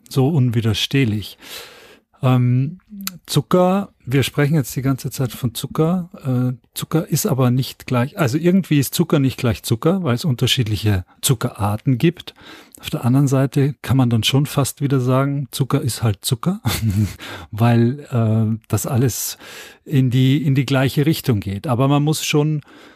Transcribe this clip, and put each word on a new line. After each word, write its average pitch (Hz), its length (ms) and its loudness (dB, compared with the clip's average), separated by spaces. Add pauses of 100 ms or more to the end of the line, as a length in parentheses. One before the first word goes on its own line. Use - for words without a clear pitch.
so 135 200 2
unwiderstehlich. 117 1120 0 (840)
Ähm, 127 580 2 (440)
Zucker, 180 720 2 (100)
wir 131 180 0
sprechen 143 320 0
jetzt 143 220 -2
die 131 60 -6
ganze 135 280 -4
Zeit 127 220 -4
von 117 220 -6
Zucker. 170 560 -2 (120)
Äh, 127 360 -2 (160)
Zucker - 340 -2
ist - 160 -2
aber 131 260 2
nicht - 360 -2
gleich, 123 320 -2
also 127 180 0
irgendwie 170 420 2
ist 131 160 0
Zucker 170 240 2
nicht 135 200 0
gleich 117 240 -2
Zucker, 165 400 0
weil 123 140 0
es 120 100 -4
unterschiedliche 107 800 0 (160)
Zuckerarten 107 760 0
gibt. - 380 -2 (460)
Auf - 80 -10
der - 160 -6
anderen 135 240 4
Seite 135 540 2
kann - 160 2
man 127 100 4
dann 113 140 2
schon 139 240 2
fast - 340 -2
wieder 139 200 0
sagen, 135 500 0
Zucker 139 320 -2
ist - 200 -4
halt 110 220 -2
Zucker, 175 360 -2 (460)
<laughs> - 440 -12
weil, 120 500 2 (100)
äh, 110 480 0 (100)
das - 180 -2
alles - 500 -2 (480)
in 131 260 2
die, 131 320 2
in 143 120 2
die 135 100 2
gleiche 135 400 0
Richtung 135 360 0
geht. 98 260 -6
Aber 131 220 2
man 143 140 2
muss 156 220 -2
schon, 151 380 0 (340)